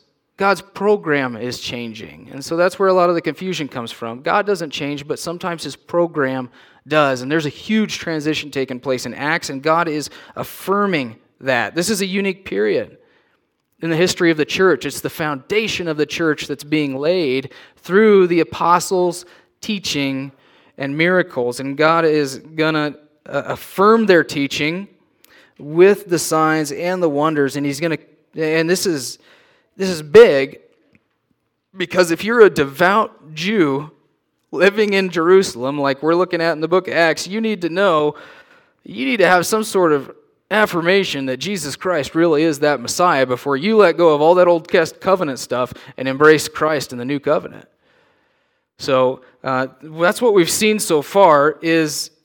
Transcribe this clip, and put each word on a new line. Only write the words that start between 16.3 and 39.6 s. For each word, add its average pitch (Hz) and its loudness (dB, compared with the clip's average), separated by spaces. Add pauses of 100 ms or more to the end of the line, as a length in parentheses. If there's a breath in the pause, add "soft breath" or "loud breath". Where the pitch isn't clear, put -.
that's 147 -10
being 147 -2
laid 139 -2 (240 loud breath)
through 196 4
the 170 2
apostles' 175 0 (340 soft breath)
teaching 139 -6 (460 soft breath)
and 139 -6
miracles. 160 0
And 139 -6
God 160 2
is 147 0
gonna, 156 -2 (320)
uh, 139 -6
affirm 208 0
their 175 6
teaching 156 -6 (720 soft breath)
with 175 2
the 170 0
signs 156 0
and 175 -4
the 165 2
wonders. 143 0
And 143 -4
he's 139 -6
gonna, 160 -4 (360)
and 160 -2
this 180 0
is, 143 -4 (580 soft breath)
this 190 -4
is 165 -6
big, 147 6 (1120)
because 180 0
if 165 -2
you're 226 4
a 190 10
devout 160 0
Jew 156 0 (600)
living 202 2
in 196 0
Jerusalem, 165 2
like 135 -2
we're 160 2
looking 175 0
at 165 0
in 156 -6
the 156 -4
book 185 0
of - -8
Acts, 160 0
you 196 -6
need 214 -4
to 170 -4
know, 160 0 (720 loud breath)
you 220 -8
need 254 -2
to 180 6
have 175 4
some 220 -2